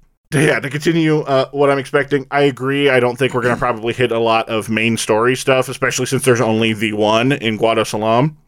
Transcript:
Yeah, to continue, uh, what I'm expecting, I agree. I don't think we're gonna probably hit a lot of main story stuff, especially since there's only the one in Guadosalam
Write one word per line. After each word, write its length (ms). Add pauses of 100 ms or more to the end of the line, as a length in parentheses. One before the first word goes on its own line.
(340)
Yeah, 280
to 80
continue, 540
uh, 280
what 180
I'm 100
expecting, 520
I 120
agree. 460
I 120
don't 180
think 140
we're 80
gonna 160
probably 360
hit 200
a 60
lot 280
of 220
main 260
story 400
stuff, 320
especially 380
since 180
there's 160
only 320
the 220
one 400
in 260
Guadosalam 720 (140)